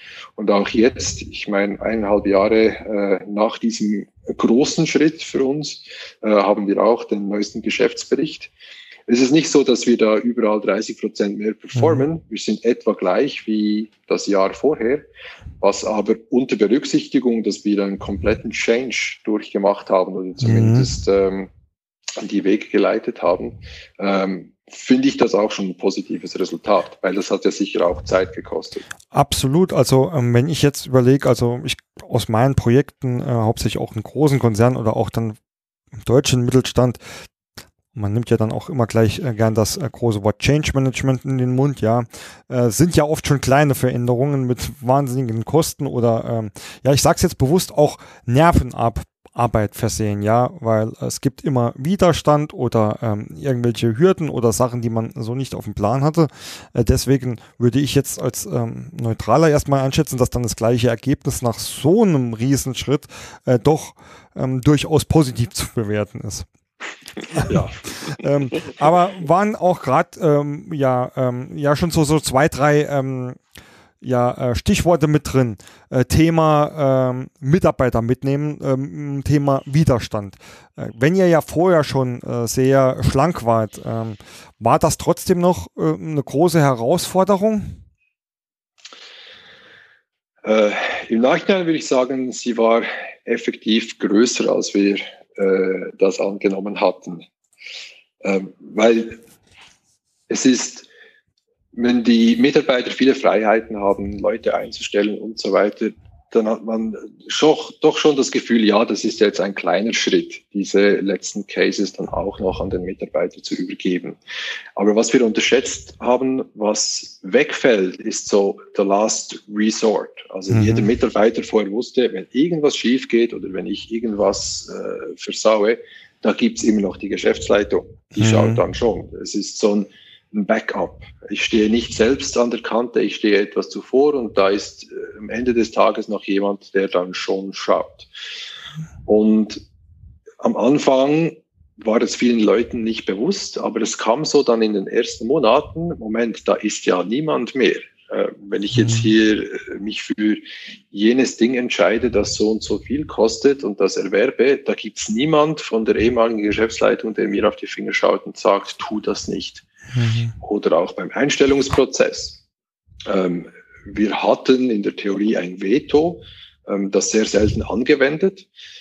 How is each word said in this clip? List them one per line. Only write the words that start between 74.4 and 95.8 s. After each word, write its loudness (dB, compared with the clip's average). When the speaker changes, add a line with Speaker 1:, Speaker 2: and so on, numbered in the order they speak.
Speaker 2:
äh, 0
Stichworte 2
mit 2
drin. 2
Äh, 2
Thema, 2
ähm, -6
Mitarbeiter 2
mitnehmen, -2
ähm, -4
Thema 2
Widerstand. 0
Äh, -10
wenn 2
ihr 4
ja 4
vorher 2
schon, -4
äh, -4
sehr 2
schlank 0
wart, 0
ähm, -6
war 2
das 0
trotzdem 0
noch, 2
äh, -4
eine -2
große 2
Herausforderung? 0
Speaker 1:
Äh, 4
im 2
Nachhinein 2
würde 0
ich -8
sagen, 0
sie -4
war 4
effektiv -2
größer, 2
als -2
wir, 2
äh, 0